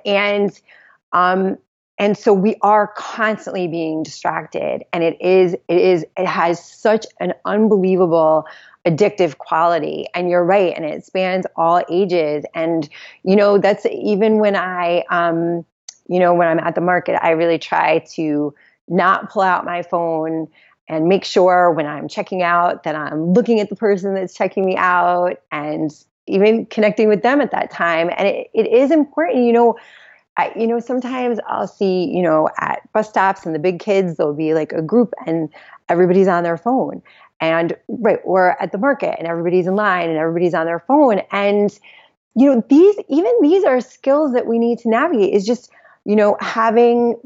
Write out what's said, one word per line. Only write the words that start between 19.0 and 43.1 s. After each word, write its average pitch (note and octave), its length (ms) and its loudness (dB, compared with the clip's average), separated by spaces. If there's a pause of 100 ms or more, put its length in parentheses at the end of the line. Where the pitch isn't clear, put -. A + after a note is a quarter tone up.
pull G#3 120 -2
out F#3 220 0
my F3 180 -8
phone D#3+ 680 -4 (400)
and D#3+ 180 -2
make F#3+ 180 2
sure F3+ 460 4
when D3+ 160 -2
I'm D3 220 -12
checking F#3+ 340 -6
out F3 400 0
that D#3 120 -6
I'm D#3 380 -4
looking A3 280 2
at G#3 100 -4
the G#3 60 -10
person G3 380 -2
that's F#3+ 200 -6
checking F#3+ 320 -2
me F#3 100 -2
out F3+ 640 0 (100)
and D3+ 400 -6 (360)
even G#3 400 2
connecting G#3+ 420 0
with G#3 140 0
them C4+ 180 2
at - 120 -2
that - 180 -6
time. E3+ 460 -2
And G3 120 0
it, - 240 -6
it A3+ 140 0
is B3+ 240 2
important, D4 540 0
you A#3 80 2
know, A#3 240 4 (600)
I, - 200 -2
you A3+ 100 -2
know, A#3 140 -2
sometimes B3 640 -4
I'll G3+ 220 -6
see, F#3 360 -2
you F3+ 180 -4
know, D#3 260 2 (100)
at - 220 -6 (120)
bus G#3+ 160 -2
stops F#3+ 380 -2
and D#3+ 80 -6
the D3+ 60 -4
big F3 180 -2
kids, G3 380 -2
there'll D3+ 180 -2
be, D#3 180 -2
like, D#3 200 -2
a D#3+ 100 -4
group G#3 320 0 (120)
and E3 220 -4 (400)
everybody's F3+ 380 4
on F3 160 0
their E3+ 140 -2
phone. A3+ 460 -4 (380)
And, E3 360 -2 (120)
right, G#3+ 360 0
or F3+ 360 2
at F#3 120 -6
the G3+ 60 -6
market B3+ 400 -2
and E3 100 -8
everybody's E3+ 380 0
in F#3+ 100 0
line F3+ 320 0
and D#3+ 100 -2
everybody's E3 360 0
on D#3+ 120 -2
their E3+ 140 -4
phone. B3+ 400 2 (100)
And, G3+ 480 0 (560)
you C4+ 180 4
know, A3+ 160 2
these, F#4 280 6 (120)
even F4 240 0 (100)